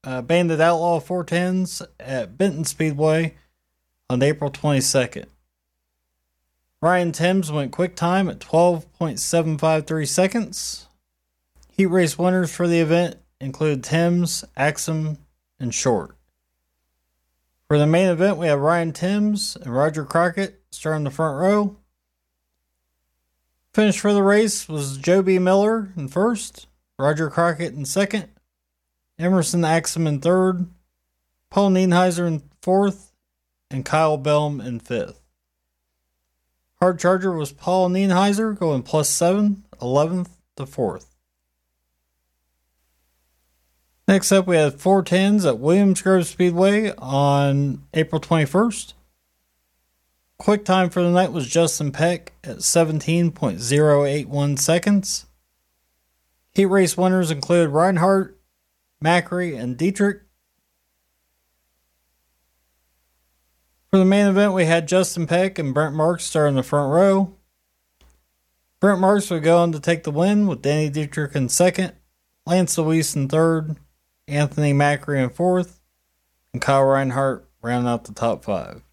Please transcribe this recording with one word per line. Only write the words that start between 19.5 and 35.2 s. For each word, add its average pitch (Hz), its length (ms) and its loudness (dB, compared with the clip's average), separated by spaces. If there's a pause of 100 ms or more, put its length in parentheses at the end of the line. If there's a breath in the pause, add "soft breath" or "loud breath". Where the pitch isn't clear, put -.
and 120 180 -10
Roger 151 300 0
Crockett 175 560 -2 (100)
starting 156 340 -6
the 139 60 -4
front 147 300 -4
row. 202 380 0 (2000)
Finish 208 240 2
for 208 140 0
the 202 100 2
race 202 460 0
was 139 300 -8
Joe 180 240 2
B. 185 160 2
Miller 196 580 0
in 147 100 -8
first, 202 600 -4 (320)
Roger 151 320 0
Crockett 170 420 -2
in 139 140 -10
second, 196 420 -2 (920)
Emerson 175 460 0
Axum 165 420 0
in 143 140 -2
third, 180 460 0 (840)
Paul 202 220 2
Nienheiser 180 560 2
in 160 160 -4 (180)
fourth, 196 540 -2 (560)
and 131 120 -6
Kyle 156 360 0
Belm 147 440 0
in 117 160 -8
fifth. - 440 -8 (1600)